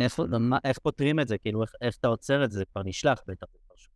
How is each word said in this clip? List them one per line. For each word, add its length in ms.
איפה, 220
מה, 240
איך 160
פותרים 400
את 80
זה? 100
כאילו, 240
איך, 100
איך 160
אתה 100
עוצר 360
את 80
זה? 60
זה 80
כבר 200
נשלח 420
בטח. 200